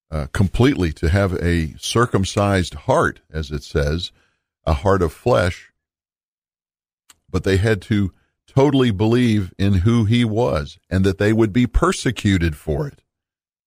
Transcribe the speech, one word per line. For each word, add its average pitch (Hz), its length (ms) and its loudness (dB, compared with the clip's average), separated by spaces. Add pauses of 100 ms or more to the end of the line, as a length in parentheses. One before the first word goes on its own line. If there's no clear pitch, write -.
uh, 76 220 -6
completely, 95 600 0
to 85 160 -4
have 98 240 0
a 85 440 -2
circumcised 101 960 -2
heart, 123 460 -2 (100)
as 76 220 -8
it 73 100 -6
says, 78 520 -4 (520)
a 85 60 0
heart 95 300 0
of 82 100 -2
flesh, 110 640 -2 (1600)
but 92 140 -4
they 95 140 2
had 104 260 0
to 101 300 -2 (340)
totally 135 420 2
believe 110 680 0
in 101 160 2
who 110 320 2
he 120 180 2
was 101 560 -4 (100)
and 95 160 0
that 95 120 0
they 104 160 2
would 110 180 2
be 123 160 2
persecuted 98 880 0
for 73 320 -6
it. - 140 -20 (640)